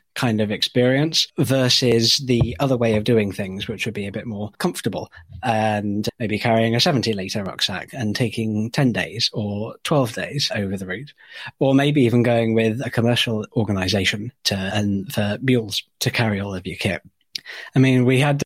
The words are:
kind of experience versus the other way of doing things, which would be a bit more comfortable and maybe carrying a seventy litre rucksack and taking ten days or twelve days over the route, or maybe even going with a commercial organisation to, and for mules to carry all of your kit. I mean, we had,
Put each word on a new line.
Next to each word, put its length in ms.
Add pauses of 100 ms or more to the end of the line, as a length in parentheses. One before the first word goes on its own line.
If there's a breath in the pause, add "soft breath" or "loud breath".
(160)
kind 260
of 100
experience 760 (100)
versus 800
the 420
other 160
way 220
of 80
doing 260
things, 380
which 160
would 80
be 120
a 60
bit 160
more 300
comfortable 520 (340 loud breath)
and 680 (100)
maybe 180
carrying 380
a 60
seventy 320
litre 320
rucksack 480
and 240
taking 520
ten 220
days 400
or 440 (100)
twelve 260
days 420
over 220
the 100
route, 280 (460 loud breath)
or 140
maybe 280
even 200
going 340
with 300
a 40
commercial 640
organisation 800 (100)
to, 120
and 580
for 280
mules 420 (160)
to 120
carry 300
all 120
of 140
your 80
kit. 260 (720 loud breath)
I 60
mean, 260
we 140
had, 260